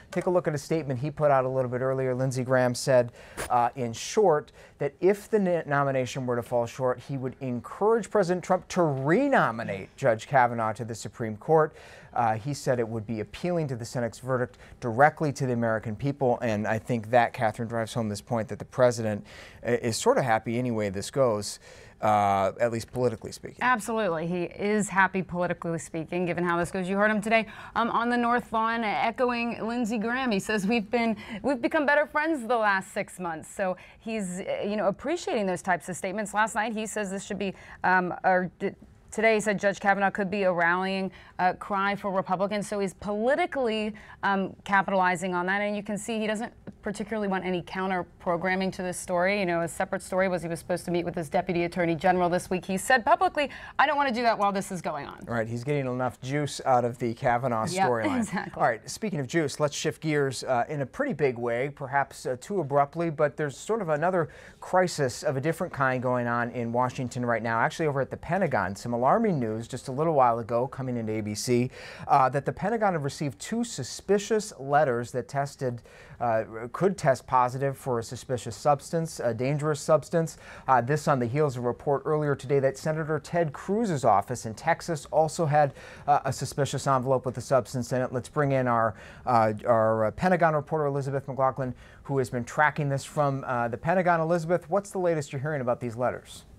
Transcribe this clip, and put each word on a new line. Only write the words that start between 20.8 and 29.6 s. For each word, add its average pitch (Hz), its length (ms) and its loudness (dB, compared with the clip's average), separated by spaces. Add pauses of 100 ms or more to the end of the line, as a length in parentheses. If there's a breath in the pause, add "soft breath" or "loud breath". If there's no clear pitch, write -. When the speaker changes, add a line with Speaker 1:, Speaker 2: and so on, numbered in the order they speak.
Speaker 1:
this 98 200 -6
goes, 117 500 0 (420 loud breath)
uh, 101 580 4
at 117 120 2
least 113 200 -6
politically 120 400 -2
speaking. - 300 -14
Speaker 2:
Absolutely. 214 640 0
He 175 160 -2
is 208 460 -2
happy 185 340 2
politically 175 560 -4
speaking, 170 460 -4
given 170 180 -2
how 170 140 2
this 175 120 0
goes. 185 180 -4
You 196 100 -2
heard 208 120 4
him 214 120 0
today, 220 260 2 (280 loud breath)
um, 226 140 0
on 233 200 0
the 240 80 2
North 240 360 0
Lawn, 226 300 0
echoing 233 840 0